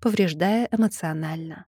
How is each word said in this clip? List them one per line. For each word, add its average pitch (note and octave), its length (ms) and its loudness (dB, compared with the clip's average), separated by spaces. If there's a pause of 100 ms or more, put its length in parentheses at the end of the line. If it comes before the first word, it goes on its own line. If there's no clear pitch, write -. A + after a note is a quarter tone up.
повреждая G3+ 720 2
эмоционально. D#3+ 1040 -2